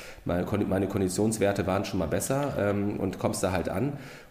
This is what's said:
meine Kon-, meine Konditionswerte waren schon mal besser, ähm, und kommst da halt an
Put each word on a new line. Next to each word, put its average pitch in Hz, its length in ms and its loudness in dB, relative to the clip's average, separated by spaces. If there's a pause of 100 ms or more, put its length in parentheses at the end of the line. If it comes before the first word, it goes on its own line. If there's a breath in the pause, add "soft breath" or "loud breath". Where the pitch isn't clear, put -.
(240 loud breath)
meine 87 220 0
Kon-, 104 240 0
meine 95 180 2
Konditionswerte 101 800 2
waren 95 160 2
schon 98 160 -2
mal 82 80 0
besser, 135 500 0
ähm, 101 400 0
und 95 220 -2
kommst 110 240 0
da 92 80 2
halt 90 160 0
an 143 300 -2 (340 loud breath)